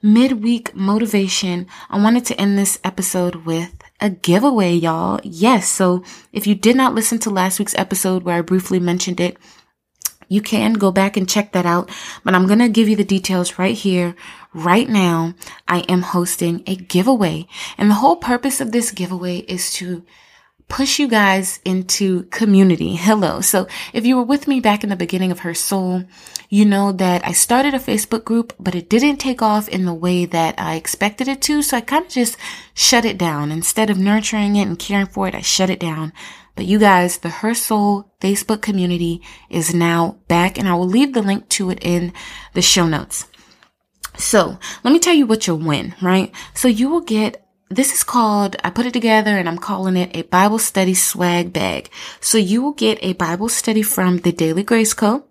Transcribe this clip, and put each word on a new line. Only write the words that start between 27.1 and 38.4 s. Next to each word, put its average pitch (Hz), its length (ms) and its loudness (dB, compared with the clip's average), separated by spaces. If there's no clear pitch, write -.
I 175 60 -4
started 269 400 2
a 262 60 0
Facebook 220 440 -2
group, 233 340 -2
but 180 160 -4
it 175 160 -6
didn't 277 280 2
take 262 240 -4
off 214 260 2
in 185 160 -2
the 175 100 -2
way 175 300 0
that 165 340 -2
I 160 180 -4
expected 208 520 -4
it 269 140 -4
to. 294 200 0
So 285 140 -2
I 233 60 0
kinda 349 260 -2
just 247 300 -2
shut - 300 2
it 208 140 -2
down. 151 340 -2
Instead 185 380 -2
of 202 80 0
nurturing 208 580 0
it 202 80 2
and 175 160 -4
caring 196 280 -2
for 190 200 -4
it, - 80 -8
I - 60 -10
shut - 280 0
it 185 100 -4
down. 160 340 -6
But 180 120 -6
you 208 120 2
guys, 180 380 4
the 170 120 -6
Her 220 240 -4
Soul 208 560 0
Facebook 202 400 -2